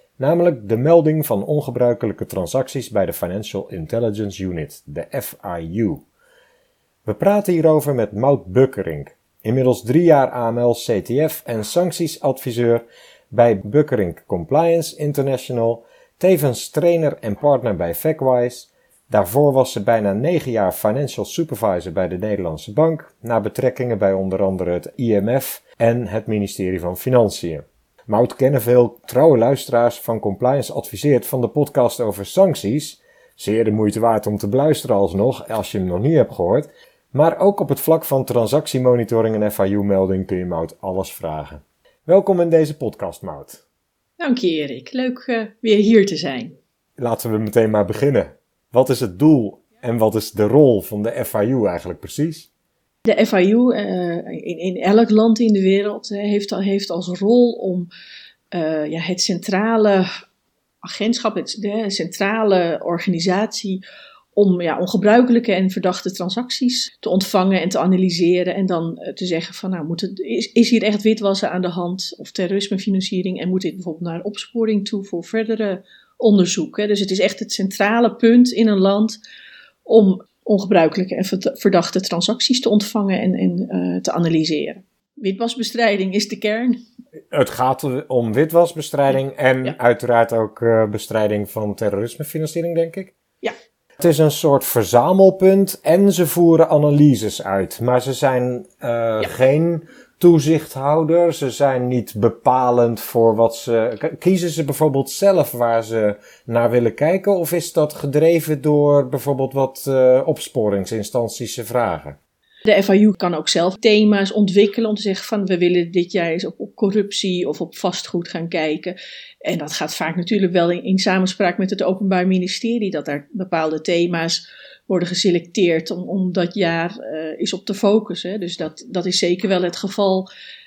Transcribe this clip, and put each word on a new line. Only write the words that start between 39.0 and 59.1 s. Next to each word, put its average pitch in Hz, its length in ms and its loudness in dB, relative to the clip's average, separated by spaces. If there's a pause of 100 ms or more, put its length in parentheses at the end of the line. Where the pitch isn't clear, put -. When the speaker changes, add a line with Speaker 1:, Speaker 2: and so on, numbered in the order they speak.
Speaker 1:
en 104 100 0
F - 60 -12
I 98 140 2
U-melding 95 540 0
kun 95 100 -4
je 90 80 -4
Maud 82 360 -6
alles 95 320 -6
vragen. 76 500 -10 (420)
Welkom 190 360 4
in 170 80 0
deze 160 280 2
podcast, 101 460 -8
Maud. 76 440 -14 (500)
Speaker 2:
Dank 285 220 -2
je, 180 100 0
Erik. 139 440 -6
Leuk, 254 260 -4
eh, 233 220 -4 (200)
weer 214 160 2
hier 208 300 6
te 175 100 -6
zijn. 135 360 -8 (420)
Speaker 1:
Laten 117 380 -4
we 107 60 0
meteen 110 320 2
maar 107 140 2
beginnen. 113 520 -2 (340)
Wat 127 180 2
is 127 120 0
het 92 180 -6
doel 135 440 2 (180)
en 120 160 -4
wat 110 180 2
is 107 160 -2
de 104 120 -2
rol 117 380 6
van 104 220 -8
de 117 220 -4
F - 100 -12
I 107 120 2
U 123 200 0
eigenlijk 87 340 -4
precies? - 520 -8 (480)
Speaker 2:
De - 240 4
F 226 80 -4
I 190 180 4
U, 240 240 4
eh, 185 420 -4 (100)
in, - 320 -10
in 180 180 -6
elk 214 340 4
land 214 280 4
in 226 140 2
de 196 100 2
wereld, 202 480 0
eh, 202 100 -6
heeft, 208 300 -2
heeft 196 400 -2
als 180 280 -6
rol 233 340 4
om, 180 360 -4 (600)
eh, 156 420 -4
ja, 160 100 -6
het 180 200 -4